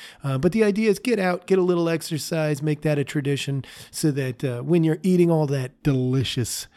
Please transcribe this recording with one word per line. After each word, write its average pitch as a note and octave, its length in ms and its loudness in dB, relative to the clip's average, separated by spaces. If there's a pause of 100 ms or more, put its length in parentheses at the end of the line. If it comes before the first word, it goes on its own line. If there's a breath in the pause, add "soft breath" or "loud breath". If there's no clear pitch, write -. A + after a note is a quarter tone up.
(220 loud breath)
Uh, C3+ 160 -2
but E3 140 2
the A3 100 2
idea G#3+ 260 2
is G3 120 2
get A#3 180 0
out, F3+ 300 -2
get F#3+ 100 4
a F#3 40 4
little F3 260 2
exercise, D#3 760 -2
make D3+ 200 -2
that D3+ 140 0
a C#3+ 80 0
tradition C#3 600 -4 (260 loud breath)
so D#3 220 0
that, C3 320 -4
uh, A#2+ 180 -4
when D#3+ 220 2
you're D#3 180 0
eating F3 300 4
all D#3 160 2
that C3 340 -4
delicious B2+ 960 -2